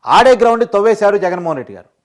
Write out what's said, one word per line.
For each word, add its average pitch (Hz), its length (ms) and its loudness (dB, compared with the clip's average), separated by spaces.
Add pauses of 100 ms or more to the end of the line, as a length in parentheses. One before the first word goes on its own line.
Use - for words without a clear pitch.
ఆడే 240 300 4
గ్రౌండ్ 233 360 0
తవ్వేశారు 208 440 0
జగన్మోహన్ 175 400 -4
రెడ్డి 113 180 -14
గారు. 90 160 -20 (140)